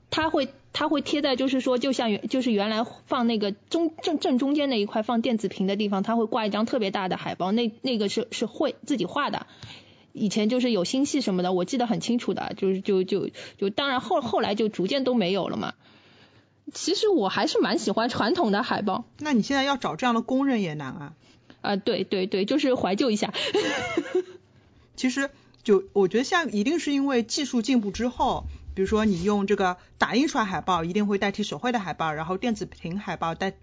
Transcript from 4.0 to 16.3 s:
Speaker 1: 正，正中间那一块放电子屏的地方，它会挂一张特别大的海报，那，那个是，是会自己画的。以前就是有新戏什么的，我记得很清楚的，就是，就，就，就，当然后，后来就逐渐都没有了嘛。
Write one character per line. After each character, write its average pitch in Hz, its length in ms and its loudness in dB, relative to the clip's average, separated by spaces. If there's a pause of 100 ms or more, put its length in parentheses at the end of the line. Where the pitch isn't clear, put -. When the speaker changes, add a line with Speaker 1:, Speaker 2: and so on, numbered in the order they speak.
Speaker 1:
正， 320 160 0
正 269 200 2
中 277 160 2
间 285 140 2
那 240 120 0
一 202 60 0
块 214 160 -2
放 233 200 0
电 240 160 0
子 196 100 -4
屏 - 180 -2
的 196 100 0
地 208 120 0
方， 196 140 0
它 226 140 0
会 226 100 2
挂 226 200 0
一 208 40 -2
张 208 160 0
特 269 120 0
别 202 120 -2
大 190 180 -2
的 180 80 -2
海 175 180 -6
报， 180 180 -2
那， 233 200 0 (100)
那 247 140 0
个 202 120 0
是， 208 240 -4
是 - 140 -4
会 - 300 -2 (100)
自 294 100 0
己 180 80 0
画 247 260 -2
的。 - 160 -8 (680)
以 - 160 0
前 214 200 2
就 254 100 2
是 247 140 2
有 185 120 2
新 262 220 0
戏 285 140 0
什 214 140 0
么 180 80 2
的， 180 100 0
我 185 120 2
记 240 140 -4
得 240 80 0
很 196 140 0
清 240 180 0
楚 196 160 -2
的， - 220 -6
就 190 160 0
是， 190 80 -2
就， 190 240 2
就， 190 260 -2 (280)
就， 196 120 0
当 285 180 -2
然 262 120 0
后， 320 200 0
后 240 200 -2
来 202 140 0
就 214 140 2
逐 185 180 -2
渐 269 180 0
都 254 100 2
没 190 180 2
有 190 160 0
了 - 80 -6
嘛。 - 180 -6 (1000)